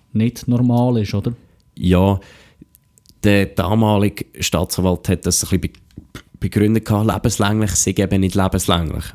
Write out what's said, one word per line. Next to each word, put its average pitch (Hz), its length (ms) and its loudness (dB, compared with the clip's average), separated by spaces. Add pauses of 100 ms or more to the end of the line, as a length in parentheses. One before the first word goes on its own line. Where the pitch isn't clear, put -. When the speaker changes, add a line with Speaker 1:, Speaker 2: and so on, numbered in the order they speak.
(120)
Speaker 1:
nicht 113 340 -2
normal 120 520 2
ist, 104 160 -2
oder? 113 180 -2 (420)
Speaker 2:
Ja, 95 460 2 (1040)
der 101 240 4
damalige 104 800 0 (120)
Staatsanwalt 87 720 -2
hat 90 160 -2
das 87 200 -2
ein 90 160 -2
bisschen - 120 -6 (400)
be-, - 80 -20 (180)
begründet 107 460 0
gehabt, 107 260 0
lebenslänglich 107 600 0
sei - 260 -2
eben 98 240 0
nicht 92 140 0
lebenslänglich. 90 720 -2 (100)